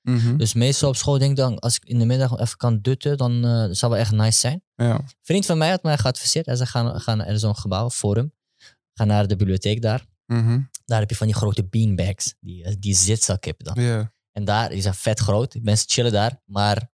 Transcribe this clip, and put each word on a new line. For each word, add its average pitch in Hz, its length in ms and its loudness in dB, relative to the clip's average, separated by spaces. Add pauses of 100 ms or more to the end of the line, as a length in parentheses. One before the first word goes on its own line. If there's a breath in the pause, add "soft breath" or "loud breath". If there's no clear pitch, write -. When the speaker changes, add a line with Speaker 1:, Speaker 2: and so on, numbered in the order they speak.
Speaker 1:
Mhm. 120 360 2
Speaker 2:
Dus 127 160 2
meestal 135 360 2
op 131 60 0
school 143 220 2
denk 139 140 2
ik 135 60 0
dan, 127 220 0
als - 160 0
ik - 100 -10
in 120 140 0
de 113 60 4
middag 127 340 2
even - 180 -2
kan 117 240 0
dutten, 135 360 0
dan, 120 280 0
eh, 117 260 2
zou 117 200 0
wel 107 100 2
echt 107 100 0
nice 107 280 2
zijn. 143 220 -2 (140)
Speaker 1:
Ja. 120 180 2
Speaker 2:
Een 139 140 -2 (140)
vriend 196 240 0
van 165 120 0
mij 156 120 2
had 185 140 0
mij 151 140 2
geadviseerd. - 480 0
Hij 123 100 -2
zei, 123 140 -2
"Ga, 117 300 -2
ga 113 160 -2
naar 107 220 -2
zo'n 107 200 0
gebouw, 101 320 -2
Forum. 113 440 -2 (600 loud breath)
Ga - 120 -2
naar 104 220 4
de 101 80 0
bibliotheek 98 460 0
daar. 113 240 -2 (200)
Speaker 1:
Mhm. 117 360 0 (240)
Speaker 2:
Daar 113 140 0
heb 104 100 0
je 117 60 -6
van 113 120 0
die 107 80 0
grote 101 300 0
beanbags, 95 720 -2
die, 90 240 -16
eh, 95 160 -6
die 101 160 -2
zitzak 92 480 0
heb - 140 -8
je - 60 -20 (100)
dan." 120 100 -2
Speaker 1:
Ja. 110 320 -2 (160)
Speaker 2:
En 104 140 -6
daar, 104 240 0
die 95 120 -4
zijn 95 120 0
vet 110 260 -2
groot, 110 420 0
mensen 107 280 0
chillen 120 220 0
daar, 107 340 0
maar 101 500 -2